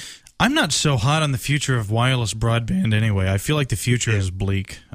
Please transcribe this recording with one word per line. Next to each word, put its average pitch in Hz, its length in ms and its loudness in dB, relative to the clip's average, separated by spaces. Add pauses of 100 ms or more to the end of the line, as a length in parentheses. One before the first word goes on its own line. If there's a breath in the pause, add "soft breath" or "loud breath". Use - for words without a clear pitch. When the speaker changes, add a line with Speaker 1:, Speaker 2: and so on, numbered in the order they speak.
(420 loud breath)
Speaker 1:
I'm 240 120 4
not 247 200 0
so 143 240 2
hot 143 260 2
on 143 80 0
the 123 60 0
future 135 400 0
of 104 120 -4
wireless 120 440 0
broadband 117 600 0
anyway. 101 380 2
I 98 60 2
feel 151 180 -2
like 143 140 -2
the 107 80 -2
future 120 340 0
Speaker 2:
Yeah. 104 60 2
Speaker 1:
is 95 120 0
bleak. 98 500 -4 (160)